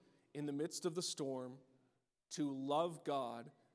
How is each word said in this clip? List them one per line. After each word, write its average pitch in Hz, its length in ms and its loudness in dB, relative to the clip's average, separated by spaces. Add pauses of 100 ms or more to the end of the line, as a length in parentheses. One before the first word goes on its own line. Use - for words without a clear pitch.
(340)
in 147 120 -2
the 147 60 0
midst 151 340 -2
of 170 80 2
the 175 80 0
storm 131 560 -2 (720)
to 147 200 2
love 147 520 2
God 120 460 0 (260)